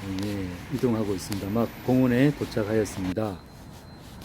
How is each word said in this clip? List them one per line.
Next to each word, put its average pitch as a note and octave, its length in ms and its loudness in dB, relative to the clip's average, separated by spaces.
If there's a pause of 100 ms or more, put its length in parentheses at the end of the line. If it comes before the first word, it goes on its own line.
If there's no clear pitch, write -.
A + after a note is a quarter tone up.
(240)
네, G2+ 260 -4 (240)
이동하고 A2 400 2
있습니다. G2 380 -4
막 A2 180 2 (160)
공원에 B2+ 500 6
도착하였습니다. G2+ 1000 0 (880)